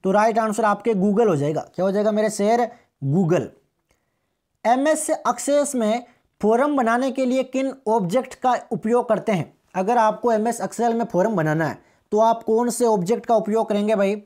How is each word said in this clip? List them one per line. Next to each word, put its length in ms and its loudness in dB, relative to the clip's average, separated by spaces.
तो 80 0
राइट 260 2
आंसर 260 -2
आपके 300 0
Google 340 2
हो 80 2
जाएगा। 240 -2
क्या 100 -2
हो 80 0
जाएगा 200 0
मेरे 180 0
शेर? 300 0
Google। 400 0
एमएस 460 0
Access 480 0
में 300 -2
फॉर्म 360 2
बनाने 360 0
के 140 -2
लिए 180 0
किन 280 -4
ऑब्जेक्ट 480 0
का 180 0
उपयोग 360 0
करते 240 0
हैं? 200 -4
अगर 240 0
आपको 340 2
एमएस 300 -2
Excel 320 -2
में 100 -2
फॉर्म 320 0
बनाना 300 0
है 120 -6
तो 80 0
आप 220 2
कौन 280 0
से 160 -2
ऑब्जेक्ट 400 0
का 100 2
उपयोग 320 0
करेंगे 260 0
भाई? 200 0